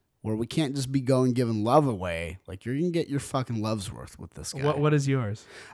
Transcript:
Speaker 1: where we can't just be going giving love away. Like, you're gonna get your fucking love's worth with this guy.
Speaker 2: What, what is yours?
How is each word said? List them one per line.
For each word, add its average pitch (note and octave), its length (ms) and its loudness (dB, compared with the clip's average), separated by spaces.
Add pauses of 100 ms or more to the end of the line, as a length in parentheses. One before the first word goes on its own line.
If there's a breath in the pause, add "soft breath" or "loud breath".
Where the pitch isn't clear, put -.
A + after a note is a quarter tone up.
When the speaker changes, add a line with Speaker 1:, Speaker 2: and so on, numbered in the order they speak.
(220)
Speaker 1:
where A2 140 -2
we A#2 100 -2
can't C#3+ 300 -2
just C3+ 160 -4
be C#3 80 2
going B2+ 320 4
giving A2+ 320 2
love C#3 240 6
away. F2 580 -2
Like, F#2 180 -12
you're B2 120 -4
gonna F3 140 0
get E3 180 -2
your C#3 120 -2
fucking B2 400 -4
love's G#2+ 320 -2
worth - 240 -14
with - 180 -16
this - 180 -10
guy. C3+ 100 -6
Speaker 2:
What, C#3+ 160 2
what D3+ 160 4
is C#3+ 140 2
yours? B2 360 0 (300 loud breath)